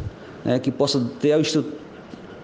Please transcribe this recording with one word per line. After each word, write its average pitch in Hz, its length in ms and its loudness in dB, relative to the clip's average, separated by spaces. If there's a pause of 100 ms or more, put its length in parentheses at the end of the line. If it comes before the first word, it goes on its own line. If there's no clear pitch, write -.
(420)
né, 123 160 4
que 131 120 0
possa 139 340 2 (160)
ter 147 120 6
a 151 60 6
estru-, 151 320 2 (720)